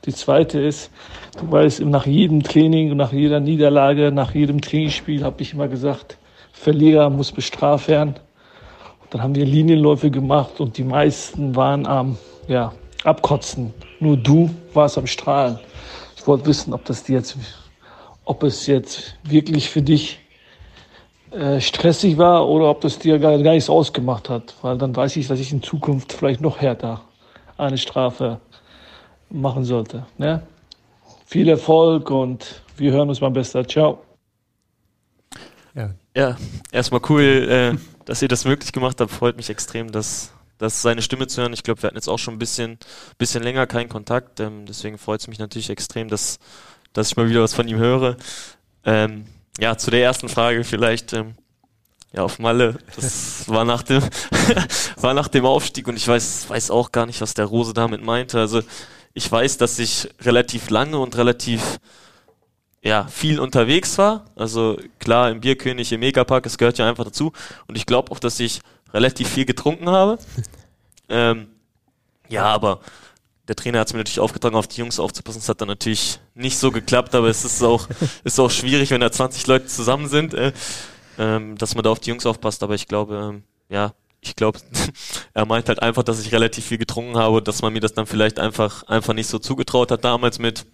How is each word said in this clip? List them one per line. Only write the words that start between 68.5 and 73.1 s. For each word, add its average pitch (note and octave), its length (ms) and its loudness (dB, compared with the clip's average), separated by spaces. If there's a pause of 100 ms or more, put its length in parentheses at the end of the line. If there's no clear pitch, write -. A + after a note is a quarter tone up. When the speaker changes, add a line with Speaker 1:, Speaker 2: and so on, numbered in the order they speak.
Speaker 3:
relativ A#2+ 360 0
viel C3 160 -2
getrunken D#3 440 -2
habe. F#3+ 340 2
<laughs> - 40 -20 (840)
Ähm, A2+ 360 0 (800)
ja, G#2 180 -2
aber G#2 360 0 (640)